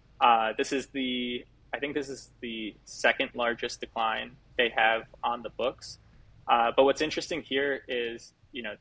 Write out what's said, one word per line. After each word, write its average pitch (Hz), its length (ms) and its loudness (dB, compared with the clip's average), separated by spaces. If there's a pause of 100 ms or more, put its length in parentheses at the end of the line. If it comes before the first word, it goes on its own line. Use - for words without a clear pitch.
(200)
Uh, 113 360 6
this 135 160 -2
is 131 160 -2
the, 123 560 -4 (300)
I - 40 -4
think 143 160 -4
this 139 140 -4
is 131 220 -12 (100)
the 113 340 -8 (100)
second - 500 0
largest 120 460 -2
decline 113 560 -4 (200)
they 120 200 2
have 113 260 4 (220)
on 120 180 -2
the 110 80 -8
books. - 480 -6 (500)
Uh, 117 280 4
but 139 80 10
what's 139 160 4
interesting 156 420 -4
here 139 440 -2
is, 117 460 -6 (200)
you 127 100 -10
know, 107 180 -8